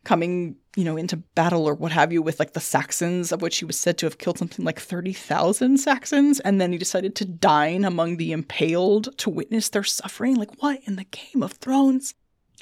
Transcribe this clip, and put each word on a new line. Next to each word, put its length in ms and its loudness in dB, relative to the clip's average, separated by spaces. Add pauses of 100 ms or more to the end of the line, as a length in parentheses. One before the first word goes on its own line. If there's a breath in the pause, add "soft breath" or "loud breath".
coming, 540 0 (200)
you 80 2
know, 120 -2
into 220 -4
battle 500 0
or 60 2
what 180 -4
have 180 4
you 120 2
with, 160 -2
like, 160 -2
the 60 -6
Saxons, 720 -2
of 100 -2
which 160 -2
he 80 -8
was 120 -6
said 200 0
to 80 0
have 100 -4
killed 220 -4
something 260 -6
like 160 -4
thirty 320 -6
thousand 640 2
Saxons, 640 4
and 180 2
then 140 2
he 60 -2
decided 380 -2
to 100 -4
dine 580 2
among 320 0
the 160 -4
impaled 880 0
to 100 -6
witness 400 -2
their 160 -2
suffering. 520 -2
Like, 260 -4
what 240 0
in 100 -4
the 80 -8
Game 380 -4
of 100 -4
Thrones? 640 2 (480)